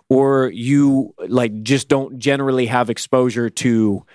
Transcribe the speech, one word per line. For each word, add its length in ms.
or 400
you, 640
like, 360
just 260
don't 280
generally 500
have 220
exposure 600
to 640